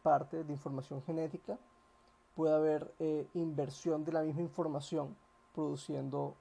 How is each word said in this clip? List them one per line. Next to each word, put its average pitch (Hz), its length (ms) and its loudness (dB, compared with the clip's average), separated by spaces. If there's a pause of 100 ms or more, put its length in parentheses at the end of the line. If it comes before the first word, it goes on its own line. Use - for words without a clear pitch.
partes 151 440 2
de 147 60 -4
información 139 500 -6
genética, 160 560 -4 (760)
puede 160 200 4
haber, 151 440 4
eh, 151 360 0
inversión 156 720 0
de 160 80 -2
la 160 100 2
misma 156 200 0
información, 151 760 -2 (380)
produciendo 143 880 -2